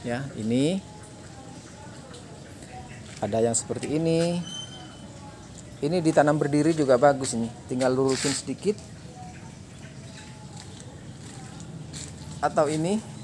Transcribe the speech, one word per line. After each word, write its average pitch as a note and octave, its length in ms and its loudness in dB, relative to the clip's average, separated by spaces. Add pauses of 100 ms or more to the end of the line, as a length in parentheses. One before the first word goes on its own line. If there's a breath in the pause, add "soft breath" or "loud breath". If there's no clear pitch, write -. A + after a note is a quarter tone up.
Ya, B2 320 -2
ini. C3+ 480 2 (2500)
Ada A2 160 2
yang A#2 160 6
seperti B2 400 -2
ini. E3 480 4 (1400)
Ini D#3+ 240 2
ditanam D3+ 320 8
berdiri D3 400 6
juga C3 240 8
bagus C3+ 400 6
ini. A2+ 80 2 (240)
Tinggal B2+ 240 4
lurusin C3+ 400 4
sedikit. F3+ 400 0 (3750)
Atau D3+ 240 4
ini. E3 560 0